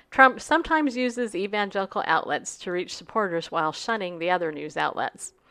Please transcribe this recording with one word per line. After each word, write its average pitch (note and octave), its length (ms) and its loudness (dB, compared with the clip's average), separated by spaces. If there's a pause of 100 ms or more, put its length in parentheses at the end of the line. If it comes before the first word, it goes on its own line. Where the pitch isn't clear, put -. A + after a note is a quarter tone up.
Trump C4 300 6
sometimes D#4 560 2
uses A#3+ 400 -2
evangelical G3 720 -2
outlets - 500 0
to - 140 -8
reach F3+ 240 -4
supporters E3+ 560 -2
while D#3 220 0
shunning F#3+ 440 -4
the E3+ 140 0
other F3 180 2
news D3 280 -8
outlets. - 560 -4 (180)